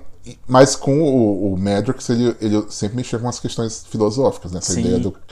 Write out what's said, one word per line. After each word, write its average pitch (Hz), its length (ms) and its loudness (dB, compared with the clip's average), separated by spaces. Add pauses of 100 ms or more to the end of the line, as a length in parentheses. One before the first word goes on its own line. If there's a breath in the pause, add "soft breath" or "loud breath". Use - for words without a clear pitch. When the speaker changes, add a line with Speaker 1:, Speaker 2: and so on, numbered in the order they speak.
(480)
Speaker 1:
mas 127 280 6
com 143 260 0
o, 104 520 2
o 92 40 -2
Madrox, 101 520 -2
ele, 120 320 2
ele 104 280 2
sempre 110 280 -6
mexia 120 200 -4
com 113 120 -4
as - 100 -8
questões - 500 -6
filosóficas, 107 640 0
né? 90 80 -6
Essa - 140 -4
Speaker 2:
Sim. - 80 -2
Speaker 1:
ideia - 180 0
do, 92 160 -4 (160 soft breath)